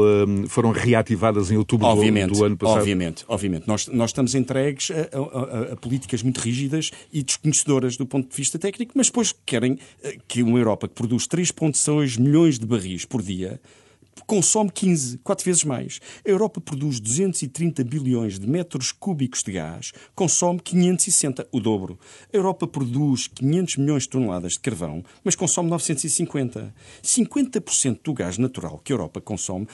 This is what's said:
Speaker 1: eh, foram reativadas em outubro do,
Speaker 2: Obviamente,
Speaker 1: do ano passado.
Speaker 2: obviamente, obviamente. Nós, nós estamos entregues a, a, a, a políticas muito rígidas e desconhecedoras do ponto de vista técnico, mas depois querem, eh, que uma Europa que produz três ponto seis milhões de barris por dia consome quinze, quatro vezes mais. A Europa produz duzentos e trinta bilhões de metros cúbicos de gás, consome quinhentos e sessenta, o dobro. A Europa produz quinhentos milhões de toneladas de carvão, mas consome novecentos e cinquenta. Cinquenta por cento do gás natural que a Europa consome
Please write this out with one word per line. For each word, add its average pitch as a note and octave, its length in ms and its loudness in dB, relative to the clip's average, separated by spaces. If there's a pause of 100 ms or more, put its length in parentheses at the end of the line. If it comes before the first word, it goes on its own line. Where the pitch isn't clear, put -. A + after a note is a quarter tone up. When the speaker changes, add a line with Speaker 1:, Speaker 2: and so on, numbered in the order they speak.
Speaker 1:
eh, G2+ 460 4
foram A#2 220 2
reativadas A2 760 2
em G#2+ 80 4
outubro A2 300 2
do, A2+ 60 6
Speaker 2:
Obviamente, G#2 400 4
Speaker 1:
do G#2 100 4
ano G#2 140 2
passado. A2 220 4
Speaker 2:
obviamente, F#2 480 0
obviamente. F#2+ 400 -4
Nós, G#2+ 200 -2
nós A#2 220 0
estamos B2+ 260 0
entregues C3+ 560 -2
a, D#3+ 260 -4
a, C3+ 40 -2
a, B2 520 -6
a - 40 -10
políticas B2 440 -4
muito B2+ 180 -2
rígidas C3+ 520 -2 (200)
e D3 120 -4
desconhecedoras C3 720 0
do C3+ 80 -4
ponto C3 240 -4
de - 60 -14
vista D3 240 -4
técnico, G3+ 360 -6
mas C4+ 120 4
depois - 260 0 (120)
querem, B2+ 340 0 (240)
eh, G2+ 140 -8 (100)
que A#2+ 160 0
uma A#2 160 4
Europa G#2+ 280 2
que - 60 -10
produz A#2 340 -2
três E3+ 240 0
ponto D#3 260 0
seis D3 400 0
milhões C#3+ 420 6
de A2 60 -8
barris F#2 400 -2
por A#2 160 -4
dia F#2 320 -6 (720)
consome G#3 460 2
quinze, C#3+ 460 0
quatro - 260 -4
vezes F3+ 220 2
mais. B2+ 340 -4 (260)
A - 40 -4
Europa G3 320 0
produz C#3 380 -4
duzentos D3+ 420 -2
e C#3 60 -6
trinta D#3+ 360 -2
bilhões A#2+ 560 -2
de G2 80 -6
metros D3+ 440 -2
cúbicos C#3 520 -4
de G#2+ 80 -6
gás, E2 400 -8 (240)
consome F3 460 0
quinhentos F3+ 460 2
e F#3+ 40 -2
sessenta, - 400 0
o C3 80 0
dobro. F#2+ 400 0 (340)
A G#3+ 40 4
Europa F#3 280 0
produz C3+ 600 0
quinhentos D#3+ 480 0
milhões C#3 280 0
de - 60 -10
toneladas F2+ 440 -2
de - 80 -6
carvão, E2 420 -6 (200)
mas F#3 120 0
consome F3 340 -2
novecentos E3 360 -2
e D#3 40 -6
cinquenta. B2 640 -4 (280)
Cinquenta B3+ 580 0
por - 140 -8
cento - 300 0
do D#3 100 -4
gás F2+ 240 -4
natural F2+ 460 -2
que C3+ 100 -4
a - 20 0
Europa F#2 240 -4
consome G2 540 -8